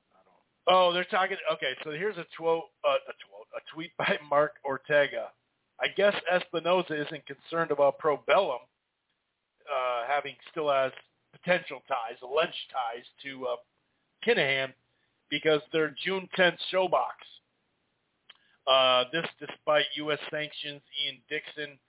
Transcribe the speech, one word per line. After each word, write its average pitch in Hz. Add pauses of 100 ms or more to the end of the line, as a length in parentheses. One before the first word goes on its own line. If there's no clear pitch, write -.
(140)
I -
don't. -
Oh, 180
they're 180
talking. 190 (160)
Okay, 143 (100)
so 156
here's 180
a 165 (100)
two-, 165
uh, 165 (240)
a 135
two-, -
a 117 (120)
tweet 160
<laughs> -
by 196 (120)
Mark 147 (100)
Ortega. 135 (500)
"I 131
guess 196 (180)
Espinoza 175 (140)
isn't 143
concerned 160
about 143
Pro 147 (100)
Bellum, 151 (1120)
uh, 123
having 139 (160)
still 151
has 135 (400)
potential 170
ties, 123
alleged 147 (180)
ties 120 (180)
to, 131
uh, 123 (720)
Kinahan 135 (560)
because 151 (120)
they're 156
June 185
tenth 175 (120)
showbox. 170 (1500)
Uh, 131
this - (140)
despite 147 (100)
U 151
S 143 (120)
sanctions, 147 (220)
Ian 139 (120)
Dixon 147 (120)